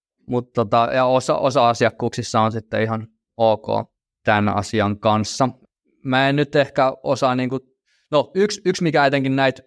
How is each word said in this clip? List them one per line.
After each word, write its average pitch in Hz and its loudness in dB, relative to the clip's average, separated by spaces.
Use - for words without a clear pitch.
Mut 123 -6
tota, 117 2
ja 127 2
osa, 131 0
osa 131 2
asiakkuuksissa 117 -2
on 110 2
sitten 110 -6
ihan 110 -4
ok 110 0
tän 104 2
asian 101 -2
kanssa. 107 0
Mä 135 0
en 139 0
nyt 147 -2
ehkä 135 0
osaa 131 0
niinku, 127 -4
no 147 0
yksi, 202 0
yksi 180 -2
mikä 147 2
etenkin 135 0
näitä 135 0